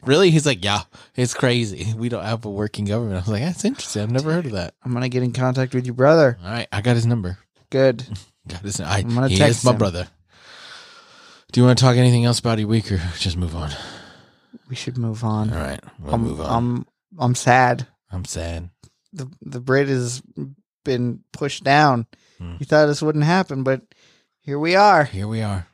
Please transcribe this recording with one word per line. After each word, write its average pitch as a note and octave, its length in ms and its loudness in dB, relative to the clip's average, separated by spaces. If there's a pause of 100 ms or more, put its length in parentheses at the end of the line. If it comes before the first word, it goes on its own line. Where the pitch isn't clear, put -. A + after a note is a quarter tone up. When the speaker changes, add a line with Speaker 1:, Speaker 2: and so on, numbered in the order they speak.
Speaker 1:
Really?" E3 300 4
He's D#3 160 4
like, G2+ 160 -2
"Yeah, G2+ 180 0 (340)
it's B2 200 0
crazy. A2+ 600 0
We A2+ 140 -6
don't G#2+ 140 -6
have A2+ 220 -4
a G#2+ 40 -6
working G#2 360 -4
government." G#2 320 -2
I - 20 -2
was F2+ 80 -6
like, G#2+ 160 -2
"That's F3+ 220 -4
interesting. G3+ 360 -4
I've G#2+ 100 -4
never C#3+ 220 -2
heard E3+ 140 -2
of A2+ 60 -8
that." F2+ 200 -8 (100)
Speaker 2:
I'm B2 100 -6
gonna B2 160 -4
get B2 140 -2
in B2 100 -2
contact B2+ 420 -2
with B2+ 100 -2
your B2 80 -8
brother. C3+ 500 4
Speaker 1:
All F2 60 -12
right. A2+ 220 -6
I G2+ 100 -4
got A#2+ 140 4
his A#2 100 2
number. G#2 320 0 (320)
Speaker 2:
Good. C3 340 2 (240)
Speaker 1:
<laughs> - 200 -20
Got F2 140 -12
his, G2+ 180 -8
I, G2 200 -2
Speaker 2:
I'm A#2 140 -2
gonna B2+ 140 0
Speaker 1:
he G#2+ 100 0
Speaker 2:
text A#2 220 4
Speaker 1:
is - 60 -8
my B2+ 80 6
Speaker 2:
him. A2 40 0
Speaker 1:
brother. F2+ 300 -2 (1400)
Do - 80 2
you B2 60 8
wanna B2 100 6
talk B2 220 4
anything B2 260 4
else A#2+ 160 2
about A2+ 200 0
your G#2+ 100 -2
week A2 240 0
or F2 80 0 (180)
just E2+ 160 -4
move E2+ 220 -4
on? D2+ 140 -6 (960)
Speaker 2:
We B2+ 80 -10
should B2+ 200 -8
move A2+ 280 -4
on. G#2+ 260 0
Speaker 1:
All D#2+ 80 -4
right. D2 200 -8 (200)
We'll E2+ 160 -6
Speaker 2:
I'm, A#2 80 0
Speaker 1:
move - 160 -6
on. - 100 -6
Speaker 2:
I'm, A#2+ 360 -2 (340)
I'm B2 160 0
sad. B2 520 2 (220)
Speaker 1:
I'm F#2 140 -8
sad. E2+ 460 -10 (420)
Speaker 2:
The, C3+ 180 -12 (120)
the C3+ 180 -12
Brit C3+ 300 0
has B2 320 -4 (640)
been B2 480 -4
pushed - 320 -8
down. C#3 400 4 (320)
Speaker 1:
Hmm. F2 220 -14
Speaker 2:
You C#3+ 60 -8
thought D3+ 200 4
this D3 160 0
wouldn't D3+ 240 0
happen, D#3+ 380 0
but C3+ 180 0 (580)
here C#3+ 200 -8
we E3 180 0
are. G3 280 6
Speaker 1:
Here G2 220 -6
we A2 140 -4
are. G2 320 -4